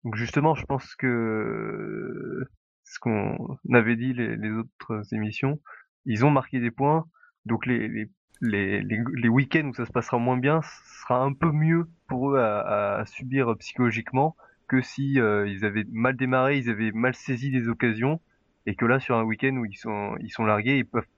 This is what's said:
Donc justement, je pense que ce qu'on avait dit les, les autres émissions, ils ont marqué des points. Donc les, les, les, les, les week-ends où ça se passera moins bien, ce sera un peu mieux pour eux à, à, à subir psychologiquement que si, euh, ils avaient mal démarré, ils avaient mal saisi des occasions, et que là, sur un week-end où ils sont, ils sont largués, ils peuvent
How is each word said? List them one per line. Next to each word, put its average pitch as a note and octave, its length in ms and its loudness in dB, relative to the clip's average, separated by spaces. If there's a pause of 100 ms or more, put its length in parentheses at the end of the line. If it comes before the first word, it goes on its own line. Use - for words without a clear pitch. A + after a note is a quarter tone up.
Donc A2 120 -6
justement, C#3+ 380 0
je - 100 -8
pense - 300 -6
que A2 1500 -4 (380)
ce - 160 -18
qu'on G#2+ 580 -2 (140)
avait A#2 240 6
dit B2+ 160 -2
les, A2+ 240 -2
les G#2+ 140 -4
autres A2 520 -6 (100)
émissions, G#2+ 480 -2 (440)
ils A2+ 200 2
ont D3 60 8
marqué C3 300 2
des A#2+ 100 0
points. D3+ 360 2 (380)
Donc A2+ 220 -2
les, A#2 220 0
les, A2 220 -6 (300)
les, G2+ 420 0
les, G#2 160 -2 (160)
les A#2+ 140 2
week-ends C#3 400 2
où A#2+ 60 -8
ça A#2 120 -4
se - 60 -16
passera A#2+ 260 0
moins B2+ 180 2
bien, C#3+ 260 2
ce - 400 -16
sera B2+ 200 2
un C#3 100 2
peu D#3+ 180 0
mieux D#3+ 360 2 (200)
pour C3 260 -2
eux C3+ 60 4
à, G#2+ 220 2
à, G#2 400 0
à G#2+ 60 -6
subir B2+ 520 0
psychologiquement B2 800 0 (320)
que B2+ 140 2
si, C#3 380 0
euh, G#2 280 4
ils G2+ 160 -4
avaient G#2 260 0
mal A#2+ 260 0
démarré, C3 420 2
ils A#2+ 120 -2
avaient A2 220 0
mal B2 220 0
saisi C3 360 -4
des B2 180 0
occasions, A#2 520 0 (460)
et G#2+ 80 -4
que - 100 -2
là, B2 140 4
sur B2+ 160 -2
un A2+ 80 2
week-end A2+ 340 0
où A#2+ 80 -2
ils G2+ 120 -10
sont, G#2+ 440 -6
ils G#2 100 -12
sont A2+ 140 -2
largués, A2 340 4
ils B2 80 2
peuvent - 200 -2 (120)